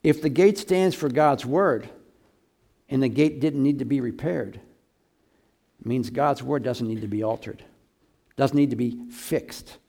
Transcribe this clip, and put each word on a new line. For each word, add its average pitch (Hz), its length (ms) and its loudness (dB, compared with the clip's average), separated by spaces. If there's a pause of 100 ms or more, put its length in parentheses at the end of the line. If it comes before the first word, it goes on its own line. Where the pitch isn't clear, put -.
If 151 160 4
the 156 80 -2
gate 190 300 4
stands 185 360 2
for - 140 -2
God's 139 380 2
word, 147 420 2 (1000)
and 135 140 2
the 131 60 2
gate 147 320 2
didn't 143 220 0
need 143 160 2
to 123 80 -4
be 135 160 0
repaired, 120 580 -4 (1200)
it - 60 -10
means 120 240 -2
God's 139 320 0
word 135 200 -2
doesn't 120 240 -2
need 110 140 -4
to 107 80 -8
be 107 140 -2
altered, 110 420 -6 (720)
doesn't 139 200 2
need 143 140 4
to 120 60 -2
be 120 220 -2 (120)
fixed - 680 -8 (100)